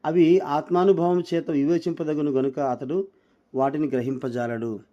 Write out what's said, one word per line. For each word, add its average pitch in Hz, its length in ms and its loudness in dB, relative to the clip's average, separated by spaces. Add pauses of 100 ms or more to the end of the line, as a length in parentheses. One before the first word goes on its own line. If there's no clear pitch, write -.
అవి 165 360 6
ఆత్మానుభవం 175 840 2 (100)
చేత 165 160 -2
వివేచింపదగును 151 800 0
గనుక 131 280 0
అతడు 139 500 -4 (460)
వాటిని 139 320 0
గ్రహింపజాలడు. 120 920 -4 (120)